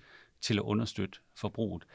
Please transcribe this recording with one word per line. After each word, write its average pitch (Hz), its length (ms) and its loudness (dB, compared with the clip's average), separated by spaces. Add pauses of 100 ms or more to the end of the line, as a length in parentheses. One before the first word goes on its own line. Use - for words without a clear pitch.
(400)
til - 140 2
at 101 60 4
understøtte 104 580 0 (180)
forbruget. 101 480 -4 (100)